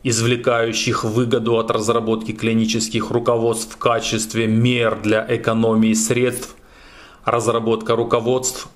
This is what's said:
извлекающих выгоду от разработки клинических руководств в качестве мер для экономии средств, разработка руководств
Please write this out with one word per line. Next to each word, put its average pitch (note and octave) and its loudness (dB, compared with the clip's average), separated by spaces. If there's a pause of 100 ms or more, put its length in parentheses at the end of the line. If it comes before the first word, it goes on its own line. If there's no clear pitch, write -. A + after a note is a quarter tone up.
извлекающих A#2 0
выгоду A#2 0
от A2+ -2
разработки A2 0
клинических A2+ -2
руководств A#2 0
в - -20
качестве A2+ -2
мер A2+ 2
для G#2+ 0
экономии A2+ 2
средств, B2 0 (720)
разработка A2+ 0
руководств A#2+ -2